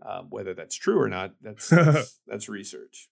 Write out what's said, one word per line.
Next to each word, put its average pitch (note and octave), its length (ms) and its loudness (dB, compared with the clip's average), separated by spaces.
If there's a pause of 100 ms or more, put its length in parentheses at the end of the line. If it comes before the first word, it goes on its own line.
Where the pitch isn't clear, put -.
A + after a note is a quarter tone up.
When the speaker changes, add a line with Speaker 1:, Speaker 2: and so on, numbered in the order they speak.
Speaker 1:
Um, F#2 280 -12
whether G2 240 -8
that's E2 220 -14
true G3+ 240 0
or A#2 100 0
not, F#2+ 280 -8
Speaker 2:
<laughs> - 40 -20
Speaker 1:
that's, - 280 -8
that's, D#3 580 4
that's G#2 200 -10
research. - 640 -14